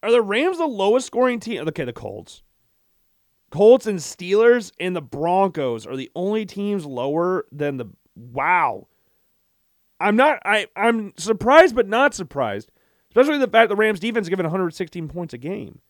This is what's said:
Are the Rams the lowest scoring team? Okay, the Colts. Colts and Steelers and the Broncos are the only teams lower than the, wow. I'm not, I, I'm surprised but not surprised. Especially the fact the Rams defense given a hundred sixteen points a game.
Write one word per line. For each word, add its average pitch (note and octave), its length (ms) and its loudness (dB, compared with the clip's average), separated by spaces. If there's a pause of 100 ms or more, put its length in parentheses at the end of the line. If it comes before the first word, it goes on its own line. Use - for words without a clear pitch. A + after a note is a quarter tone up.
Are G#3+ 80 -2
the A#3+ 120 6
Rams C4+ 360 0
the E4 80 0
lowest A3+ 400 2
scoring B3 340 0
team? E3 280 -6
Okay, D3+ 160 -6
the A#2+ 80 -8
Colts. - 500 -14 (1080)
Colts G#3+ 360 6
and G3+ 120 -4
Steelers G#3 800 2
and F#3 160 -4
the E3 80 -6
Broncos C#3+ 840 -2
are B2+ 100 -10
the C3+ 180 -10
only G#3 320 -4
teams G3+ 380 -6
lower D3 680 -4
than C#3+ 260 -6
the, B2 100 -8 (280)
wow. C3 720 -2 (1120)
I'm G#3 160 0
not, C4 300 4
I, G#3 220 0 (100)
I'm A3 400 0
surprised A#3 580 4
but A3 140 0
not B3 260 2
surprised. A#2 560 -6 (380)
Especially C#4+ 300 2
the B3+ 100 0
fact A3 200 4
the G#3 60 -2
Rams G#3 240 0
defense G#3+ 300 -4
given F3+ 180 -2
a D#3 40 -2
hundred F3 240 -4
sixteen E3+ 340 -10
points E3 240 -10
a B2 60 -14
game. D3+ 520 -12